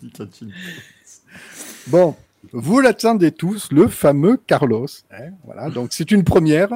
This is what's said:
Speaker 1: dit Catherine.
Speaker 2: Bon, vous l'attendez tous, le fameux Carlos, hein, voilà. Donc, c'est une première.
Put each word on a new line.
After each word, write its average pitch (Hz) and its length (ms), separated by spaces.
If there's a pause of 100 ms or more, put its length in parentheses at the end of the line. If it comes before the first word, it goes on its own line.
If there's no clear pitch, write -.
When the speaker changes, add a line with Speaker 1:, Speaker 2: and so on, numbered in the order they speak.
Speaker 1:
dit 120 100
Catherine. 104 400 (1400)
Speaker 2:
Bon, 160 280 (360)
vous 139 280
l'attendez 220 520
tous, 190 400
le 160 160
fameux 156 500 (100)
Carlos, 123 400 (240)
hein, 123 200 (120)
voilà. 123 260
Donc, - 220
c'est 165 200
une 202 120
première. 165 520